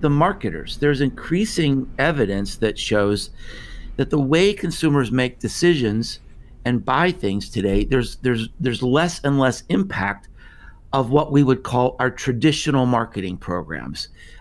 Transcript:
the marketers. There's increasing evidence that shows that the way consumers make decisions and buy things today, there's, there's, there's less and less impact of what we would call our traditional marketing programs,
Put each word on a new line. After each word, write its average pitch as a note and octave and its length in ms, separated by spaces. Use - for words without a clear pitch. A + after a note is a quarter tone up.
the D3+ 100
marketers. C#3+ 680
There's D3 220
increasing C#3+ 960
evidence G#2+ 580
that G#2+ 220
shows G#2 520
that C3+ 140
the D3+ 100
way E3 320
consumers D3+ 580
make B2+ 280
decisions A#2+ 840
and A#2+ 200
buy D#3+ 280
things G2+ 360
today, G2 360
there's, B2 320
there's, A2+ 320
there's B2+ 220
less D3+ 420
and C#3+ 140
less C3 300
impact G3 600
of C3 180
what D3 220
we C#3+ 100
would C3 200
call B2 360
our B2+ 120
traditional C3+ 760
marketing A2 500
programs, D#2 720